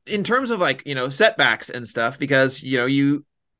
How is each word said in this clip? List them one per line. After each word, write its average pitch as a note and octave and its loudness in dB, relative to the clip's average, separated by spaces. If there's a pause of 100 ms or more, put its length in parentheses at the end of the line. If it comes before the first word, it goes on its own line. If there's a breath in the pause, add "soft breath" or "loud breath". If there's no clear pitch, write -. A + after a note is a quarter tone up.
in G3+ -2
terms B3 0
of, G#3 -2
like, C#3 0
you C#3 -6
know, C3 -4
setbacks C#3 2
and A#2+ -10
stuff, A#2+ -4
because, C3+ 2
you C3 -2
know, A#2+ 0
you, C#3 0 (360)